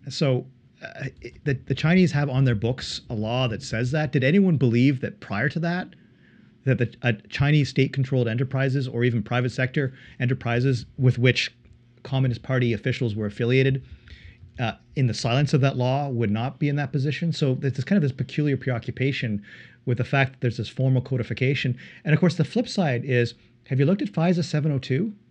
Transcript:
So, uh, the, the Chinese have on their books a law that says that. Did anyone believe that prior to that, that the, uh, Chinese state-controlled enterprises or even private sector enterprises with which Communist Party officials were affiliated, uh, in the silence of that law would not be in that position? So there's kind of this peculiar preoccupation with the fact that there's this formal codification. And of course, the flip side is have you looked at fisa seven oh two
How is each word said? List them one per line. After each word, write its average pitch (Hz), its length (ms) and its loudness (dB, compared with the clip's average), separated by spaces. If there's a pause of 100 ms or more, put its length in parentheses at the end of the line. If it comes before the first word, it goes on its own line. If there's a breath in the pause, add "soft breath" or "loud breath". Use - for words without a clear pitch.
So, 131 360 0 (360)
uh, - 240 -12 (400)
the, 139 100 0 (100)
the 135 100 -4
Chinese 175 380 4
have 143 160 0
on 131 160 2
their 120 100 4
books 113 540 -4
a 127 60 -6
law 117 320 -2
that 107 160 -6
says 123 280 -2
that. 156 200 -2
Did 131 120 2
anyone 180 340 6
believe 127 440 4
that - 180 -8
prior 113 300 -4
to 165 100 -6
that, 170 300 -4 (720 soft breath)
that 131 140 2
the, 117 240 -2
uh, 120 120 2 (160)
Chinese 143 400 2
state-controlled 135 600 0
enterprises 131 580 -2
or 120 160 -2
even 117 200 2
private 123 280 -2
sector 131 420 -2 (260 loud breath)
enterprises 123 680 0 (120)
with 127 200 2
which 123 340 2 (520)
Communist 131 400 -2
Party 123 280 0
officials 117 420 -2
were 107 120 -4
affiliated, 131 580 2 (720 loud breath)
uh, 113 160 -4 (220)
in 131 120 2
the 110 60 0
silence 135 400 0
of 147 60 4
that 131 160 2
law 131 320 0
would 117 240 0
not 117 280 -4
be 147 100 0
in 143 80 -2
that 143 160 -4
position? 151 400 -2
So 131 220 0
there's 131 280 -4
kind 208 140 2
of 156 60 4
this 135 100 0
peculiar 143 420 -2
preoccupation 123 880 -4 (420 loud breath)
with 123 120 0
the 123 80 -2
fact 135 280 2
that - 80 -20
there's 120 160 -2
this 107 120 -6
formal 131 320 0
codification. 127 760 -2 (280 loud breath)
And 151 80 4
of 156 80 4
course, 180 140 2
the 156 100 0
flip - 240 -2
side 131 340 -2
is 123 300 2 (360 soft breath)
have 131 100 0
you 143 60 4
looked 196 160 2
at 233 100 -4
fisa 170 320 2
seven 151 280 -2
oh 135 80 0
two 165 340 -2 (180)